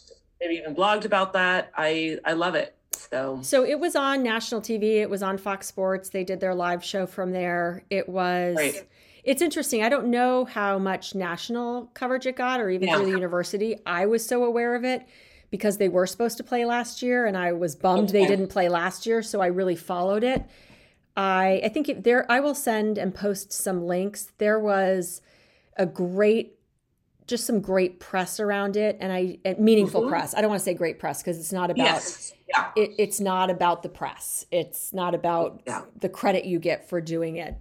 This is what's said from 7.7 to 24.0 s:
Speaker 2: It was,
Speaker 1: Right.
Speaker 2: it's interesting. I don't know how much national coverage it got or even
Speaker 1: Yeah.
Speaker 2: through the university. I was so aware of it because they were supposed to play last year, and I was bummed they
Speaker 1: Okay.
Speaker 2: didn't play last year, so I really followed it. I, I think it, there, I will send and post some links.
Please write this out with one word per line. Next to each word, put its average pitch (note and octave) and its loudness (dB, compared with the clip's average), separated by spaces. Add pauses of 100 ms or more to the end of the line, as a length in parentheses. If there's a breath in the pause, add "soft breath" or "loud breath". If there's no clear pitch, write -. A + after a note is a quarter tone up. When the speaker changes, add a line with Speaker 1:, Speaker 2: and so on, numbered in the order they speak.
Speaker 2:
It F#3+ -2
was, F3+ 0
Speaker 1:
Right. E3 -2 (380 soft breath)
Speaker 2:
it's C4+ 2
interesting. D4 0
I A3 2
don't B3 2
know B3 2
how G3+ -2
much F#3+ -4
national A#3+ -4
coverage B3+ -2
it B3+ -4
got B3+ 0
or G#3 0
even F#3 0
Speaker 1:
Yeah. G#3 4
Speaker 2:
through G3+ 2
the F#3+ 0
university. F3+ -2
I F3 0
was A3+ 2
so B3 0
aware A#3+ 0
of A#3+ -4
it B3+ -4 (420 loud breath)
because G3+ 0
they G3+ 4
were F3+ 4
supposed A3+ -2
to B3 -10
play A#3+ -2
last A#3+ -4
year, B3 2
and G3 0
I F3+ 2
was E3+ 0
bummed F#3+ 4
they G3+ 6
Speaker 1:
Okay. F#3 6
Speaker 2:
didn't F#3+ 2
play F#3 2
last F3 -2
year, A3+ 2
so A3 -4
I F#3 2
really F3+ 0
followed F#3 -2
it. C4 0 (720 loud breath)
I, F#3+ 4
I A3 2
think C#4+ -2
it, C4 -4
there, A#3+ 4
I A#3+ 4
will C#4+ 2
send G#3+ 0
and F#3+ -2
post G3 -4
some F3+ -2
links. F#3 -4